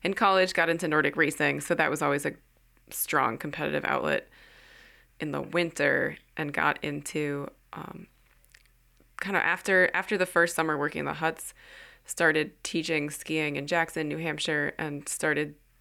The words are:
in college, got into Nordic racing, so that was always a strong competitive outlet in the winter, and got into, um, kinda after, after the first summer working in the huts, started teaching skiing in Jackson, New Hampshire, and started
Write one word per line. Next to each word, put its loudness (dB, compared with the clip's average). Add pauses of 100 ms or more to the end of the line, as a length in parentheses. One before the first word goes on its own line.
in 0
college, 4
got 2
into 0
Nordic 2
racing, 2
so 0
that 4
was -2
always 2
a -2 (560)
strong 0
competitive -4
outlet 0 (880)
in -4
the -2
winter, 0 (200)
and -4
got 0
into, -4 (240)
um, -14 (1120)
kinda 0
after, 4
after 0
the 2
first 2
summer 2
working -2
in -4
the -2
huts, -4 (520)
started 0
teaching -2
skiing -2
in -6
Jackson, 0
New -4
Hampshire, -2
and -6
started -2 (260)